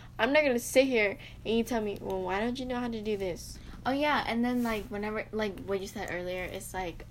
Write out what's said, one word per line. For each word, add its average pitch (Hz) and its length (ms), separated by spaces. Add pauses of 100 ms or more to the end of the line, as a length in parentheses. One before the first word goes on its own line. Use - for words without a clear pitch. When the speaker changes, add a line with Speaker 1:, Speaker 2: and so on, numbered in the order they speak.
(200)
Speaker 1:
I'm 233 140
not 302 100
gonna 254 140
sit 262 300
here 214 280 (300)
and 220 120
you 233 60
tell 226 180
me, 202 200
"Well, 190 220
why 185 160
don't 247 200
you 254 60
know 254 140
how 247 80
to 226 140
do 214 160
this?" 185 420 (260)
Speaker 2:
Oh, 247 60
yeah, 277 340
and 233 180
then, 247 200
like, 220 240
whenever, 208 440
like, 208 340
what 196 140
you 190 80
said 202 240
earlier, 180 340
it's - 280
like, 180 380